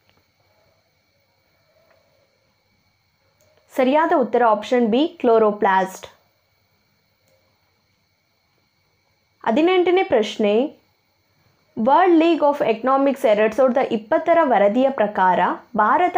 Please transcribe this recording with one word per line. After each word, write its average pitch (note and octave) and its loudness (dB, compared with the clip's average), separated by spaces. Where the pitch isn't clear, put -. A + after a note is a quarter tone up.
ಸರಿಯಾದ D4 0
ಉತ್ತರ A#3+ 0
ಆಪ್ಷನ್ A3+ 0
ಬಿ, B3+ 0
ಕ್ಲೋರೋಪ್ಲಾಸ್ಟ್. G#3 0
ಹದಿನೆಂಟನೇ F4+ 0
ಪ್ರಶ್ನೆ, A3 -2
World D#4+ 2
League D4 0
of A3 -2
Economics C4+ -2
ಎರಡ್ G#3+ 0
ಸಾವಿರದ C4 0
ಇಪ್ಪತ್ತರ D#4+ -2
ವರದಿಯ A#3+ 2
ಪ್ರಕಾರ G3+ 0
ಭಾರತ D#4 0